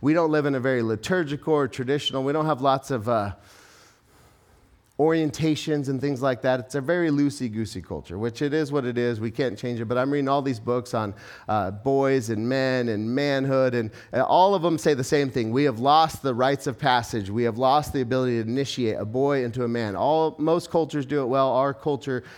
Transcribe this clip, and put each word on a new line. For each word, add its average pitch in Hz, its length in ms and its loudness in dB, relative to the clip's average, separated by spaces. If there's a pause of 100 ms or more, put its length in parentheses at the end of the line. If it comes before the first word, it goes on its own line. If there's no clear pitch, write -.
We 147 120 2
don't 165 180 2
live 151 160 2
in 143 80 0
a 131 40 -2
very 127 220 2
liturgical 143 720 -2
or 143 140 4
traditional, 135 560 -2
we 139 100 0
don't 156 140 0
have 139 140 0
lots 135 280 2
of, 117 180 -2
uh, 104 280 0 (1600)
orientations 151 880 0
and 135 140 -4
things 139 200 -4
like 131 200 0
that. 131 180 0
It's - 160 -8
a 143 60 -2
very 170 280 0
loosey-goosey 127 720 -2
culture, 82 340 -10
which 113 240 -4
it 143 120 0
is 156 160 0
what 143 140 -2
it 120 140 -4
is. 120 240 0
We 113 100 -2
can't 120 260 -2
change 120 220 -6
it, 117 60 -4
but 123 120 -2
I'm 131 140 0
reading 143 160 0
all 139 140 2
these 131 180 -2
books 120 340 -2
on, 107 200 -2 (340)
uh, 101 240 0
boys 135 580 2
and 113 200 -2
men 131 400 0
and 107 260 -2
manhood, 135 600 2
and, 113 160 0 (220)
uh, 127 100 2
all 185 300 4
of 185 80 2
them 165 160 2
say 156 160 2
the 127 120 0
same 143 240 2
thing. 113 220 -2
We 135 120 2
have 127 160 0
lost 151 420 4
the 135 120 0
rites 135 340 0
of 127 100 -4
passage. 120 520 0
We 113 140 0
have 113 140 0
lost 135 360 2
the 139 80 0
ability 123 420 0
to 110 60 -6
initiate 123 480 -2
a 104 80 -6
boy 131 400 0
into 120 180 -4
a 120 60 -2
man. 117 260 -2
All, 151 420 2
most 165 320 0
cultures 147 360 -2
do 143 160 -2
it 127 60 -2
well. 135 200 2
Our 131 260 2
culture 139 520 -4 (120)